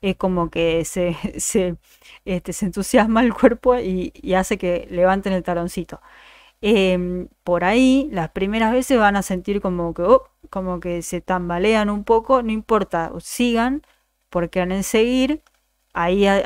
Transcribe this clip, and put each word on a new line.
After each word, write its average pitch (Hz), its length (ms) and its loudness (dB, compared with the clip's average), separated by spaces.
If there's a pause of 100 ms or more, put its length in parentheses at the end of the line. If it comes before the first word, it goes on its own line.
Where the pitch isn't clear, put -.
es 190 140 -2
como 180 340 0
que 165 360 0
se, 175 300 -2 (120)
<laughs> - 120 -10
se, 180 360 -2 (500)
este, 180 280 -6
se - 140 -4
entusiasma 220 540 0
el 240 120 2
cuerpo 240 440 2
y, 185 380 -4
y - 200 -4
hace 190 220 0
que 175 320 -4
levanten 190 440 2
el 180 100 -2
taloncito. 175 560 -6 (640)
Em, 185 680 0 (160)
por 175 220 0
ahí, 262 480 4
las 170 180 -4
primeras 220 420 0
veces 254 260 2
van 202 180 4
a 196 60 0
sentir 202 380 -4
como 175 320 -2
que, 175 100 -4
oh, 190 200 6 (280)
como 185 280 -6
que 175 240 -6
se 180 180 -8
tambalean 185 680 0
un 208 160 -4
poco, 226 380 2
no 220 100 -4
importa, 196 680 -2
sigan, 240 640 -2 (460)
porque 175 320 -2
en 180 100 -2
el 196 120 -2
seguir, 254 580 2 (520)
ahí 185 340 2
a-, 196 80 4 (100)